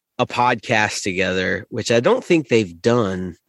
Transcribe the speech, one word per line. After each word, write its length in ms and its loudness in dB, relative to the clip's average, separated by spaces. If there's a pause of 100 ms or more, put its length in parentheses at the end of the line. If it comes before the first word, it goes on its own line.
(180)
a 80 0
podcast 800 0
together, 680 -2
which 220 -4
I 80 4
don't 240 0
think 240 0
they've 340 0
done 540 0 (120)